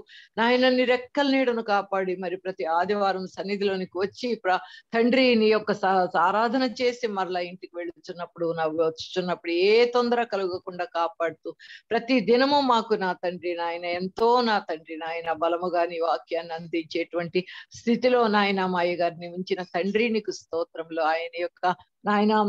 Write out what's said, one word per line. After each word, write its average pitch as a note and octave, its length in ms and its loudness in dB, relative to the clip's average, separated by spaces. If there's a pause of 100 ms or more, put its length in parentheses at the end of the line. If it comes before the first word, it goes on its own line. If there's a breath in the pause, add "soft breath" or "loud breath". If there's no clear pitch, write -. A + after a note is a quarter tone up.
(360 loud breath)
నాయన B3 320 4
నీ B3+ 160 4
రెక్కల B3 460 0
నీడను B3 320 2
కాపాడి G3 540 -2
మరి F#3 200 -6
ప్రతి F#3 280 -8
ఆదివారం F#3 640 0
సన్నిధిలోనికి F#3+ 720 -4
వచ్చి G3+ 360 -4
ప్ర-, F#3 260 0 (320 loud breath)
తండ్రి B3 420 4
నీ A3 140 4
యొక్క G#3+ 240 2
స-, F#3 440 2
ఆరాధన G#3+ 460 2 (120)
చేసి A#3+ 320 -2
మరలా F#3 340 -4
ఇంటికి F3+ 360 -10
వెళుతున్నప్పుడు, F3 760 -6
నా E3 140 -2
వచ్చుచున్నప్పుడు E3 840 -2 (100)
ఏ G3+ 120 6 (100)
తొందర A#3+ 380 2
కలగకుండా F#3 640 -6
కాపాడుతూ E3 640 -4 (380 loud breath)
ప్రతి A#3 320 2
దినము B3+ 400 4
మాకు A3+ 340 2
నా F#3 180 0
తండ్రి F3 420 -6
నాయన E3+ 360 -4
ఎంతో F#3 400 0 (100)
నా A3+ 180 2
తండ్రి E3 380 -8
నాయన E3 360 -6
బలముగా E3+ 520 0
నీ E3+ 160 -4
వాక్యాన్ని E3 540 -4
అందించేటువంటి E3+ 880 -4 (300 loud breath)
స్థితిలో A#3+ 540 2
నాయన G3+ 400 2
మా F3+ 140 0
అయ్యగారిని F3 480 -2
ఉంచిన F3+ 340 -6
తండ్రి G3 460 -2
నీకు A3 220 -2
స్తోత్రంలో E3 760 -6
ఆయన E3 360 -2
యొక్క F3 260 -6 (380 soft breath)
నాయన G#3 300 2 (140)